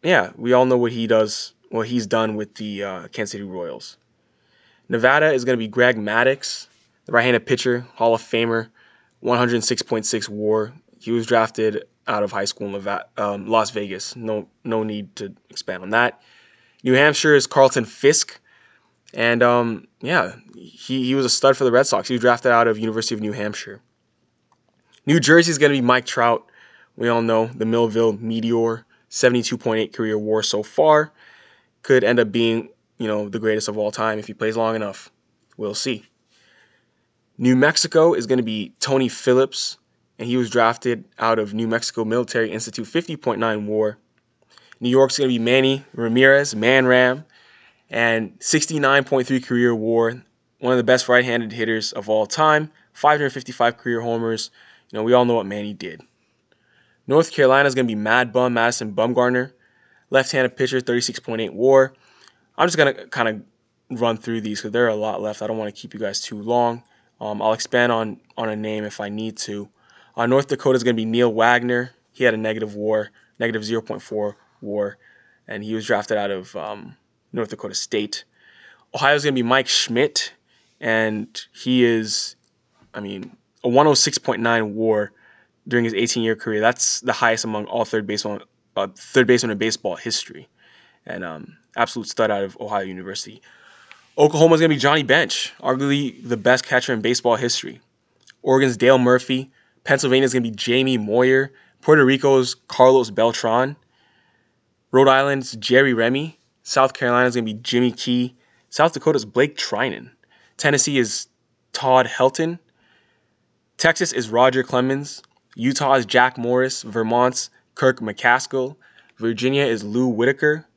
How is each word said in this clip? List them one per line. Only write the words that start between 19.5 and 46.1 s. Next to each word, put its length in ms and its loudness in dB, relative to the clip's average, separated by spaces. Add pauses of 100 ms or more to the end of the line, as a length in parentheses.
yeah, 340 -2 (200)
he, 480 -8
he 120 0
was 100 0
a 40 0
stud 280 2
for 60 -2
the 80 4
Red 160 4
Sox. 200 -2
He 60 -4
was 80 -2
drafted 300 2
out 160 4
of 100 0
University 380 -4
of 60 -8
New 120 -6
Hampshire. 480 -10 (1200)
New 140 4
Jersey 320 6
is 60 0
gonna 160 4
be 80 0
Mike 240 2
Trout. 400 0 (500)
We 140 -2
all 120 2
know 260 2
the 180 -6
Millville 480 0
Meteor, 720 -4 (240)
seventy-two 480 0
point 220 -2
eight 140 -6
career 240 -4
war 260 -2
so 180 -4
far. 520 2 (680)
Could 220 4
end 160 2
up 120 2
being, 380 0 (280)
you 100 -6
know, 220 -4
the 100 -8
greatest 280 -2
of 100 -6
all 140 -2
time 280 -4
if 80 -14
he 60 -14
plays 240 -4
long 180 -2
enough. 360 -10 (460)
We'll 180 -6
see. 300 -8 (1300)
New 180 4
Mexico 600 4
is 100 -6
gonna 160 0
be 380 -6
Tony 280 0
Phillips, 720 0 (400)
and 100 -10
he 100 0
was 120 -2
drafted 560 0 (140)
out 180 2
of 160 -4
New 140 -4
Mexico 360 -4
Military 480 -2
Institute, 360 -10
fifty 280 -6
point 240 -4
nine 280 -2
war. 320 -2 (800)
New 100 -2
York's 300 4
gonna 80 0
be 100 0
Manny 560 2
Ramirez, 640 4